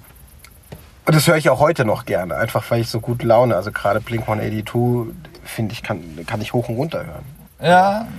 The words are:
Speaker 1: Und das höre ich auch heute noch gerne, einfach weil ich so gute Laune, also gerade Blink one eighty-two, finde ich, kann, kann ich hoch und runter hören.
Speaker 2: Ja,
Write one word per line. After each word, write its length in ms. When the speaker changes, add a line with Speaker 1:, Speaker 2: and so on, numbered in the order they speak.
Speaker 1:
Und 100
das 120
höre 100
ich 120
auch 100
heute 260
noch 200
gerne, 300
einfach 360
weil 100
ich 80
so 100
gute 280
Laune, 280
also 160
gerade 300
Blink 260
one 140
eighty-two, 680
finde 280
ich, 100
kann, 180
kann 160
ich 100
hoch 160
und 80
runter 300
hören. 200
Speaker 2:
Ja, 460